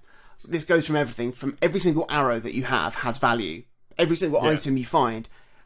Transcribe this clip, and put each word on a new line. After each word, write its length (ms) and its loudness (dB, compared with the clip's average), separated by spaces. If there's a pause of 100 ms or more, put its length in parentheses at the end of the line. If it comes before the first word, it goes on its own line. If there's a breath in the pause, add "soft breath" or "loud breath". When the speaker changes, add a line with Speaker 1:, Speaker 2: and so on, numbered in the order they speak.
(480 soft breath)
Speaker 1:
This 160 -4
goes 220 4
from 120 0
everything, 340 -2
from 300 -6
every 180 2
single 300 2
arrow 300 2
that 140 -6
you 100 -2
have 320 0
has 220 -4
value. 460 0 (340)
Every 200 2
single 260 0
Speaker 2:
Yeah. 80 2
Speaker 1:
item 260 0
you 80 -4
find 440 0 (360 soft breath)